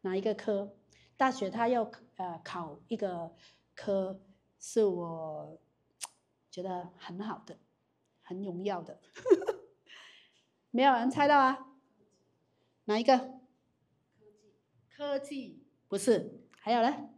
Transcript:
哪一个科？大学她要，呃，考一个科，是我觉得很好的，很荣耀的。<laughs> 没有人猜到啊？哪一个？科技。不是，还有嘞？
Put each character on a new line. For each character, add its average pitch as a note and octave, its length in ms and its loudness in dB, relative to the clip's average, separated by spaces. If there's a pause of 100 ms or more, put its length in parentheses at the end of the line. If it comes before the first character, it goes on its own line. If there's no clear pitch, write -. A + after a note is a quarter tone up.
哪 F#3 120 -2
一 F#3+ 60 0
个 G#3 140 0
科？ G3+ 420 -4 (400)
大 C4 140 2
学 G3+ 180 -6
她 A3+ 180 -2
要， A#3 240 0 (260)
呃， F3 280 -8
考 D#3+ 340 -10 (100)
一 A3+ 80 -6
个 F3 380 -6 (400)
科， F#3+ 460 -4 (380)
是 - 260 2
我 D#3+ 720 -4 (920)
觉 F3+ 120 -12
得 F3+ 360 -8
很 F3 200 -14
好 G#3 280 -10
的， - 100 -20 (640)
很 F#3 220 -12
荣 F#3 200 -8
耀 F#3+ 200 -4
的。 - 180 -16 (140)
<laughs> - 1600 -2
没 A#3+ 120 2
有 C4+ 100 8
人 B3 180 2
猜 C#4+ 160 2
到 D4 140 8
啊？ C4 280 2 (1160)
哪 G#3+ 160 0
一 - 20 -2
个？ B3+ 380 4 (1500)
科 C#4+ 240 -4
技。 C4+ 440 -10 (260)
不 G3+ 100 -2
是， G3 420 2 (180)
还 G#3+ 140 -2
有 A#3+ 80 4
嘞？ B3+ 140 4 (240)